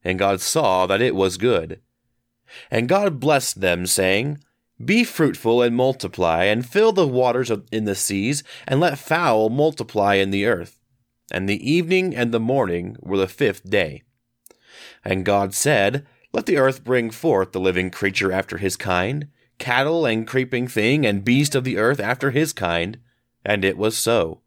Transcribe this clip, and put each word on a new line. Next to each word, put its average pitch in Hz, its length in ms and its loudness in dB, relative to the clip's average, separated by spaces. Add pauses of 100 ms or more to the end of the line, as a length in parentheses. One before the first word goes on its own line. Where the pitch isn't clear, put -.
And 92 160 -2
God 98 220 0
saw 95 460 0
that 98 160 0
it 127 120 2
was 95 220 0
good. 90 460 -2 (880)
And 117 160 0
God 185 320 0
blessed 139 400 0
them, 90 260 0
saying, 101 520 0 (480)
"Be 220 180 2
fruitful 120 580 0
and 120 140 2
multiply, 95 680 0
and 113 200 0
fill 214 280 2
the 180 140 2
waters 123 420 0
of, 107 200 -4
in 110 140 -4
the 101 120 0
seas, 107 480 -2 (220)
and 139 140 0
let 180 200 0
fowl 123 500 2
multiply 117 640 0
in 98 160 2
the 98 160 0
earth." 95 340 -4 (520)
And 95 180 -4
the 104 200 -2
evening 175 460 0
and 120 160 0
the 117 80 0
morning 110 600 -2
were 98 160 -2
the 95 100 2
fifth 101 420 -2
day. 87 340 0 (1000)
And 95 220 -2
God 101 280 0
said, 131 520 0 (260)
"Let - 140 -4
the 180 120 2
earth 131 280 2
bring 120 240 0
forth 110 420 0
the 95 80 -6
living 92 300 0
creature 98 420 -2
after 92 260 -4
his 95 200 -4
kind, 107 500 -2 (320)
cattle 139 480 0
and 110 180 0
creeping 127 420 -2
thing, 123 380 0
and 101 180 -2
beast 139 300 2
of 131 100 0
the 120 140 -4
earth 123 220 2
after 123 320 -2
his 151 220 0
kind." 87 440 -2 (480)
And 101 180 0
it 95 140 2
was 110 180 0
so. 95 520 0